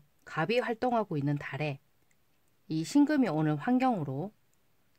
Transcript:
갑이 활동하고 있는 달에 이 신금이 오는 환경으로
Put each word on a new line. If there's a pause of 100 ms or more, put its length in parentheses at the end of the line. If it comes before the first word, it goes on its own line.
(240)
갑이
활동하고
있는
달에 (880)
이
신금이
오는
환경으로 (680)